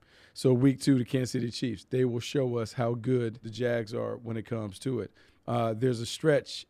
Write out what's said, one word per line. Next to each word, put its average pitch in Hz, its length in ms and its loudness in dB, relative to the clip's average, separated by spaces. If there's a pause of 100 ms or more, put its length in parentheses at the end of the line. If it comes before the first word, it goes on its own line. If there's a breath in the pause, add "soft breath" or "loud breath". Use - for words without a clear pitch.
(380 loud breath)
So 131 140 4
week 127 300 4
two, 135 160 6
the 123 80 2
Kansas 127 260 -2
City 120 180 -2
Chiefs, 113 400 -6
they 127 140 2
will 120 160 0
show 127 380 -2
us 113 160 -4
how 120 200 0
good 120 480 0
the 113 80 -10
Jags 117 440 -2
are 113 240 -4
when 117 180 -8
it 110 100 -6
comes 107 340 -6
to 127 200 -4
it. - 140 -8 (340 soft breath)
Uh, 117 260 0
there's 117 280 0
a 117 40 -6
stretch - 640 0